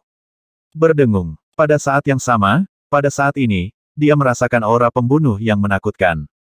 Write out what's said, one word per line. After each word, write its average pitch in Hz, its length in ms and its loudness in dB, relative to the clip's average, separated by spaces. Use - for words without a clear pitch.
Berdengung. 131 640 0
Pada 151 240 2
saat 143 240 -2
yang 135 160 0
sama, 117 480 0
pada 143 160 0
saat 139 320 -2
ini, 101 320 -2
dia 147 160 2
merasakan 123 480 0
aura 117 320 2
pembunuh 127 480 0
yang 107 160 0
menakutkan. 95 720 -2